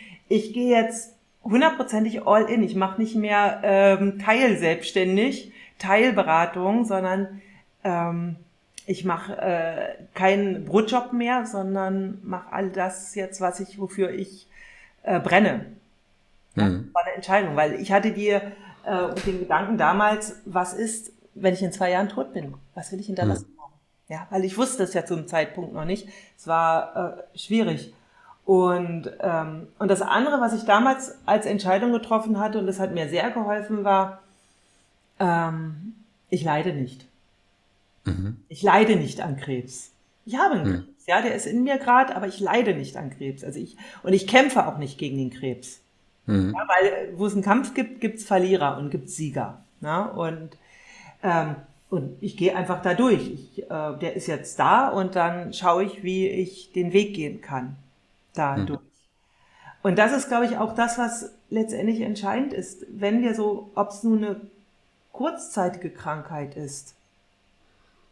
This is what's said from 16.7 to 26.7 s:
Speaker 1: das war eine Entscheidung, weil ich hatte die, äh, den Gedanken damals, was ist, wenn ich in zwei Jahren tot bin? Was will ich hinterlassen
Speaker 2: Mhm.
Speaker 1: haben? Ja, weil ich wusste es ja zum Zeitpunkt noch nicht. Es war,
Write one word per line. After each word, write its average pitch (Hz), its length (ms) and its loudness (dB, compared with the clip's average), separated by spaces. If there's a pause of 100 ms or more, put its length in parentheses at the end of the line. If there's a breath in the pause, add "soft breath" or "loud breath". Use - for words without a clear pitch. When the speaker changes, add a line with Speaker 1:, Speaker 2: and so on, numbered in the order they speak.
Speaker 1:
das - 80 -14
war 175 140 0
eine 185 80 -6
Entscheidung, 190 400 0
weil 151 260 2
ich 196 100 -6
hatte 202 200 4
die, 208 180 -2
äh, 202 120 2 (840 loud breath)
den 185 140 -2
Gedanken 180 400 0
damals, 208 560 2 (100)
was 180 280 -2
ist, 220 380 -6 (220)
wenn 185 200 2
ich 185 100 -2
in 175 80 -2
zwei 180 200 -2
Jahren 190 180 0
tot 262 240 -6
bin? 147 200 -8 (220)
Was - 160 -12
will 190 80 -8
ich 208 80 -12
hinterlassen 180 480 -2
Speaker 2:
Mhm. - 60 -20
Speaker 1:
haben? - 120 -20 (360)
Ja, 160 220 -12
weil 190 140 0
ich 190 120 -4
wusste 233 260 0
es 180 100 -2
ja 170 120 -2
zum 165 220 -6
Zeitpunkt 160 460 -4
noch 156 120 -6
nicht. 185 220 -4 (300 loud breath)
Es - 80 -20
war, 165 720 0 (160)